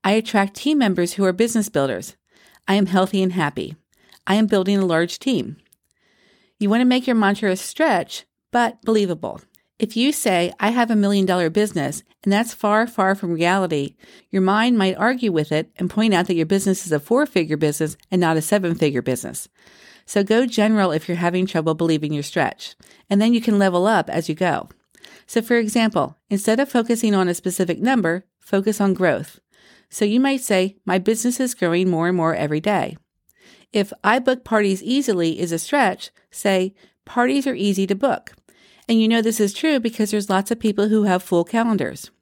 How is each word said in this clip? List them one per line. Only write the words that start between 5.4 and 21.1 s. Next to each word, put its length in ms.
You 100
want 120
to 40
make 200
your 100
mantra 360
a 60
stretch, 680
but 320
believable. 580
If 180
you 160
say, 480
"I 100
have 200
a 60
million 300
dollar 240
business," 520
and 100
that's 200
far, 340
far 260
from 200
reality, 640
your 120
mind 360
might 200
argue 340
with 200
it 240
and 140
point 240
out 140
that 80
your 100
business 400
is 60
a 80
four-figure 580
business 400
and 100
not 160
a 60
seven-figure 600
business. 460
So 180
go 220
general 460
if 160
you're 100